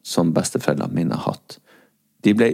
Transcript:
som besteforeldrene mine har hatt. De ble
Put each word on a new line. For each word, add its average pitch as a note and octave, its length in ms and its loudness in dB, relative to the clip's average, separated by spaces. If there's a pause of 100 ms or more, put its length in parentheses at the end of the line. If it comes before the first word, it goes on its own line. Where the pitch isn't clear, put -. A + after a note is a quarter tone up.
som E2+ 280 0
besteforeldrene - 640 -2
mine E2+ 220 -2
har - 160 -4
hatt. - 240 -20 (680)
De G#2 140 6
ble A#2 160 4